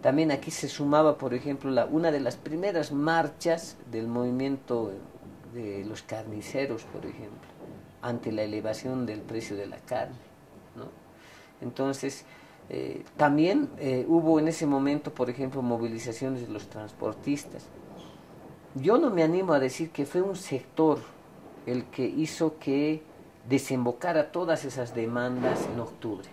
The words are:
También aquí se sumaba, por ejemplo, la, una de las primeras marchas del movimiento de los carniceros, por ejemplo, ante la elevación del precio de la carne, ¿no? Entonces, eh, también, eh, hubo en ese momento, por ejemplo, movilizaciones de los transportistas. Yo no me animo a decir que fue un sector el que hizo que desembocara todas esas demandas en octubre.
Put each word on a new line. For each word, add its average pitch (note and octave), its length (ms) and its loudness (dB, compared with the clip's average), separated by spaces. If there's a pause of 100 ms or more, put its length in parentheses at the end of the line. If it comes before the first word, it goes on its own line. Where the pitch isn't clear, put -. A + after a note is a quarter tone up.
También D3+ 280 6
aquí D3 220 -2
se - 160 -6
sumaba, D3 500 6
por B2+ 160 -2
ejemplo, C3+ 360 -4
la, B2 140 4
una D#3+ 280 2
de D3 80 2
las B2 160 -2
primeras E3 560 -2
marchas E3 840 0 (140)
del A2+ 160 -4
movimiento B2 880 -2 (600)
de G#2 320 -8
los G#2+ 180 -10
carniceros, A2 840 -6
por - 200 -12
ejemplo, A2 460 -14 (520)
ante A#2+ 280 -4
la G#2+ 140 -2
elevación A2 600 -4
del G#2+ 160 -6
precio A2+ 360 -8
de G2 100 -6
la - 120 -12
carne, B2 380 -6 (600)
¿no? - 100 -12 (760)
Entonces, C3+ 640 -4 (440)
eh, - 360 -8 (120)
también, D#3 520 6 (100)
eh, C3 300 0
hubo D#3+ 300 6
en D#3 80 4
ese E3 180 0
momento, C#3+ 480 2
por B2 160 0
ejemplo, C3 320 -4
movilizaciones A#2+ 880 -2
de G#2+ 60 -8
los G#2 160 -8
transportistas. - 1000 -6 (1080)
Yo F3 220 6
no D4 120 4
me F3 140 4
animo F3 280 4
a D3 60 8
decir C3+ 320 0
que C#3+ 160 -2
fue F3+ 160 0
un G3 140 0
sector C#3+ 640 2 (680)
el A#2+ 200 -2
que B2+ 200 -4
hizo D#3 540 0
que D3 420 0 (460)
desembocara C3+ 840 2
todas E3 340 0
esas B2 300 -6
demandas A#2+ 720 0
en A#2+ 140 -4
octubre. A2+ 520 -8